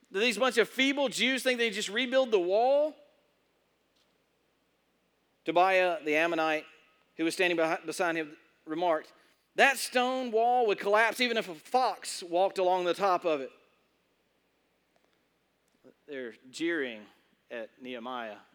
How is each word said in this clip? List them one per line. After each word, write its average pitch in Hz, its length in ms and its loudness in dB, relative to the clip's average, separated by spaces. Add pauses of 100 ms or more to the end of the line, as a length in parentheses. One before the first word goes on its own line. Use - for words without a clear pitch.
(140)
Do 196 60 -2
these 226 180 0
bunch 240 180 0
of 208 120 4
feeble 269 400 0
Jews 233 340 0
think 254 160 0
they 233 120 0
just 196 180 -6
rebuild 247 420 0
the 214 80 4
wall? 254 560 2 (2500)
Tobiah 180 600 2
the 151 100 0
Ammonite, 160 500 0 (520)
who 160 80 -4
was 165 100 -2
standing 175 240 2
behi-, 165 260 0
beside 165 300 -2
him, 156 160 -6 (340)
remarked, 156 480 -2 (440)
"That 254 200 4
stone 254 540 -2
wall 233 380 2
would 196 100 0
collapse 214 420 2
even 233 160 0
if 196 120 -4
a 175 60 -12
fox 214 680 -4
walked 180 360 0
along 180 260 2
the 170 100 0
top 180 300 2
of 156 160 0
it." 123 100 -10 (2500)
They're 127 280 -10 (160)
jeering 139 500 -4 (500)
at 113 200 -10 (120)
Nehemiah 120 540 -10 (180)